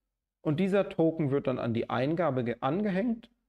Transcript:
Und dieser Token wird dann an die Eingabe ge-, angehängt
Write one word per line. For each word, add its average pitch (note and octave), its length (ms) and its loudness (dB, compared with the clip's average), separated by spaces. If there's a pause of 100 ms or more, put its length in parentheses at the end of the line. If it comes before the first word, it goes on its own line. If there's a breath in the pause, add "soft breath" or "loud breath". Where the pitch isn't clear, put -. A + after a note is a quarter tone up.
(420)
Und D3+ 180 0
dieser F#3+ 300 2
Token D#3+ 420 2
wird C#3 160 0
dann B2+ 100 0
an A#2 160 -2
die A#2 160 -2
Eingabe C#3 540 0
ge-, A#2 160 -2
angehängt G3 720 -2 (180)